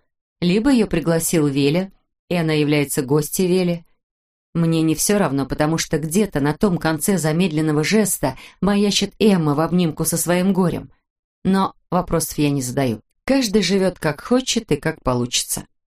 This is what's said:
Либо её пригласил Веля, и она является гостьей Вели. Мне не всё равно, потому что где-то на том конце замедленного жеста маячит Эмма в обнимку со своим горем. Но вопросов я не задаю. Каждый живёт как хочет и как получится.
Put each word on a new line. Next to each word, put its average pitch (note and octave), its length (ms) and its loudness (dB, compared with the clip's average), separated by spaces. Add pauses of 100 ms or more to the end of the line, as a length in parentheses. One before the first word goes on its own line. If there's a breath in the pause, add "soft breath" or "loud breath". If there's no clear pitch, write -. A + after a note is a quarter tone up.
(420)
Либо G#3+ 300 2
её A3+ 160 4
пригласил E3 600 0
Веля, C#3+ 440 0 (380)
и F#3 60 -2
она D#3+ 180 0
является D3 480 0
гостьей D3 460 0
Вели. F3 380 0 (680)
Мне E3 280 0
не D#3+ 140 2
всё G#3 220 0
равно, C#3 280 0
потому D3+ 320 -2
что D3+ 220 -2
где-то D#3+ 400 -2
на C#3+ 140 0
том E3 240 2
конце D#3+ 400 0
замедленного D#3 680 0
жеста F3 540 0 (240 loud breath)
маячит G3+ 580 0
Эмма E3+ 340 4
в C#3+ 60 -2
обнимку E3 460 0
со E3 120 -2
своим F3+ 360 0
горем. F3 380 -2 (520)
Но F#3+ 300 0 (180)
вопросов E3+ 460 -2
я D3 120 2
не C#3+ 120 -2
задаю. B2 400 -2 (240)
Каждый A3+ 360 2
живёт F#3 380 0
как D3+ 220 -2
хочет - 500 -2
и C#3+ 40 0
как D#3 280 -6
получится. - 600 -4 (220)